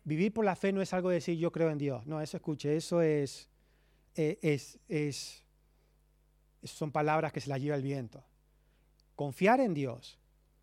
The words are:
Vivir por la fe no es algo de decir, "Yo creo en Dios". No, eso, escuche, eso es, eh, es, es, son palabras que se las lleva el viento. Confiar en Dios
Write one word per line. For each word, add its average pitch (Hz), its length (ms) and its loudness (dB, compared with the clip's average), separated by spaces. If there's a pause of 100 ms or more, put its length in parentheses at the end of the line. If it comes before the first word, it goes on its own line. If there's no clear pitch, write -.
Vivir 175 300 0
por 220 120 0
la 185 100 2
fe 196 180 0
no 196 80 0
es 185 120 -2
algo 185 160 0
de 180 60 4
decir, 170 220 -2
"Yo 165 140 0
creo 160 180 2
en 151 80 0
Dios". 135 300 -4
No, 156 120 -4
eso, 156 180 -6
escuche, 147 380 -2
eso 170 280 2
es, 151 440 0 (680)
eh, 160 260 0
es, 147 460 -2
es, 151 560 -4 (1200)
son 151 280 -6
palabras 156 400 2
que - 80 -8
se 131 100 -6
las 135 120 -2
lleva 147 140 0
el 139 80 -2
viento. 135 420 -6 (880)
Confiar 180 440 4
en 220 160 2
Dios 131 420 -6 (460)